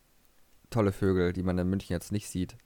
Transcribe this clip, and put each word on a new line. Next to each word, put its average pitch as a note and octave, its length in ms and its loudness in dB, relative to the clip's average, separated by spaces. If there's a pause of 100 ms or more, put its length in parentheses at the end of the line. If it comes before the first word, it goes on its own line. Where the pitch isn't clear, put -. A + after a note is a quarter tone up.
(720)
tolle G#2 220 4
Vögel, F#2 400 2
die F#2+ 100 -4
man F2+ 160 0
in F2+ 100 0
München F#2+ 260 -2
jetzt - 180 -6
nicht G#2 160 -4
sieht. - 380 -4